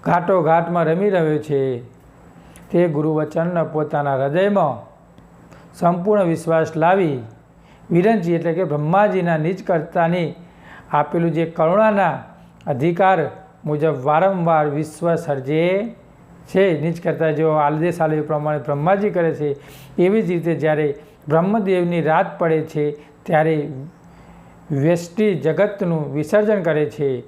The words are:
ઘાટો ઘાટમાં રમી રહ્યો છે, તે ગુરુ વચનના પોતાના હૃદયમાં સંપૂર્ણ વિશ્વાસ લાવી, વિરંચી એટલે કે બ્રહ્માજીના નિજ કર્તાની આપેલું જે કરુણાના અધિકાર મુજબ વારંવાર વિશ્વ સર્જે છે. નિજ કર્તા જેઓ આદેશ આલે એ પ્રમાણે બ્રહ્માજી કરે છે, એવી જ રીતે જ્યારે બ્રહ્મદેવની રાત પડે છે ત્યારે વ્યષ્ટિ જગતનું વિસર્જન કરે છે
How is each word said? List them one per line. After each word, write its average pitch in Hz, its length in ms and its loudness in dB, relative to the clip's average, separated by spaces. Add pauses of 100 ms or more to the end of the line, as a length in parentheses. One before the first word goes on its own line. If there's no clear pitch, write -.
ઘાટો 175 380 2
ઘાટમાં 170 420 2
રમી 170 260 0
રહ્યો 160 280 0
છે, 135 420 -2 (920)
તે 175 160 4
ગુરુ 151 260 -2
વચનના 165 500 -2
પોતાના 147 520 -2
હૃદયમાં 151 760 0 (880)
સંપૂર્ણ 180 460 2
વિશ્વાસ 165 540 0
લાવી, 165 420 2 (720)
વિરંચી 175 420 2
એટલે 170 200 0
કે 180 100 0
બ્રહ્માજીના 170 760 0
નિજ 165 260 -4
કર્તાની 170 680 0 (580)
આપેલું 165 400 0
જે 160 140 0
કરુણાના 175 760 0 (440)
અધિકાર 170 640 2 (360)
મુજબ 147 380 -2
વારંવાર 165 640 2
વિશ્વ 156 480 -2
સર્જે 165 800 -2 (600)
છે. 185 260 2
નિજ 165 220 -4
કર્તા 156 280 0
જેઓ 156 200 0
આદેશ 156 500 0
આલે 156 160 0
એ 151 40 -2
પ્રમાણે 151 360 -2
બ્રહ્માજી 175 520 0
કરે 170 240 0
છે, 143 220 -4 (440)
એવી 196 220 4
જ 175 80 -2
રીતે 170 260 0
જ્યારે 151 400 0 (320)
બ્રહ્મદેવની 180 720 2
રાત 165 380 0
પડે 160 220 2
છે 147 300 -2 (320)
ત્યારે 156 460 2 (1000)
વ્યષ્ટિ 170 640 0
જગતનું 160 800 -2
વિસર્જન 202 500 0
કરે 151 260 0
છે 135 380 -4